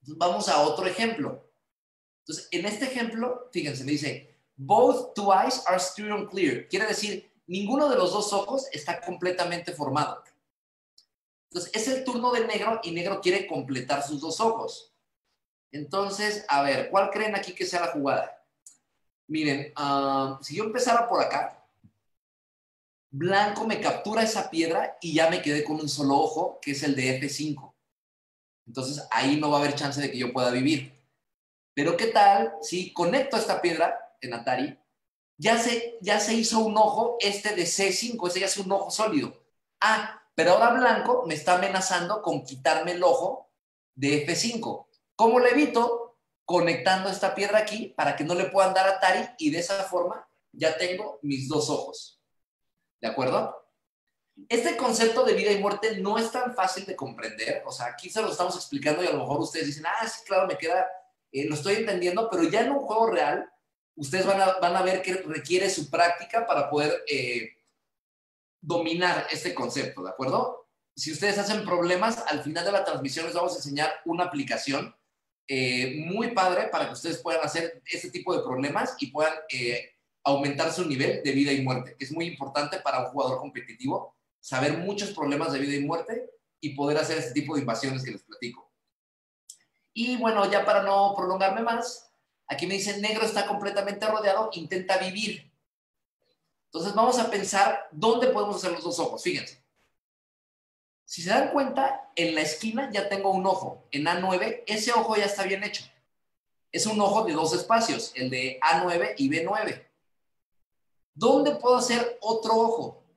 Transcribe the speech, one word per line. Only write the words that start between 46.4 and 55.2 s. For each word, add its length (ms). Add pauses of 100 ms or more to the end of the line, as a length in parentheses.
Conectando 640
esta 260
piedra 240
aquí 380
para 180
que 100
no 100
le 120
puedan 280
dar 140
Atari 500
y 120
de 80
esa 260
forma 440 (240)
ya 240
tengo 460
mis 260
dos 220
ojos. 500 (800)
¿De 80
acuerdo? 480 (920)
Este 280
concepto 480